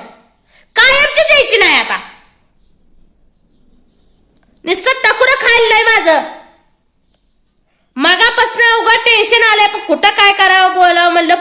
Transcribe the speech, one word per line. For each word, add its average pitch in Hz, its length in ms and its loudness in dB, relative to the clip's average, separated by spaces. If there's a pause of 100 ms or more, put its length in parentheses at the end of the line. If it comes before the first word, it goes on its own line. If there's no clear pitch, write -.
(760)
कायमची 554 460 0
द्यायची 587 360 0
नाही 339 180 2
आता. 208 240 -4 (2750)
नुसतं 349 280 -4 (120)
टकुरं 508 280 0
खायला 466 380 0
नाही 440 140 0
माझं. 370 380 0 (1700)
मगापासनं 453 680 0
अवघड 453 340 0
टेन्शन 466 460 0
आलंय, 427 240 2
पण 415 120 -6
कुठं 403 300 -2
काय 403 220 0
करावं, 381 420 2
बोलावं 349 400 2
म्हणलं, 339 280 0